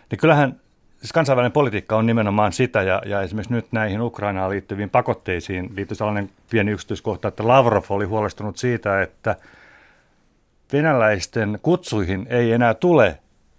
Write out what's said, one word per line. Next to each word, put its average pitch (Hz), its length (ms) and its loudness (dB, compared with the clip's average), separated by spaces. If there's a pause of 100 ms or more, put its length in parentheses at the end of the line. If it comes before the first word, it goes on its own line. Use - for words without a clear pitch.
(100)
Niin 110 80 -6
kyllähän 147 420 2 (380)
siis - 140 -14
kansainvälinen 127 400 2
politiikka 110 440 0
on 110 100 2
nimenomaan 107 460 2
sitä, 120 300 0
ja, 95 240 0
ja 101 160 -2
esimerkiksi 104 320 -6
nyt 113 180 -4
näihin 107 280 -2
Ukrainaan 101 500 -4
liittyviin 101 400 -6
pakotteisiin 95 840 -4
liittyy 98 200 -8
sellainen 104 340 -4 (200)
pieni 107 200 2
yksityiskohta, 104 580 -6
että 107 200 -4
Lavrov 120 420 4
oli 101 140 -2
huolestunut 104 520 -4
siitä, 107 460 -2
että 95 340 -6 (1400)
venäläisten 110 920 0
kutsuihin 101 680 -2
ei 120 220 2
enää 117 220 4
tule 135 440 4 (400)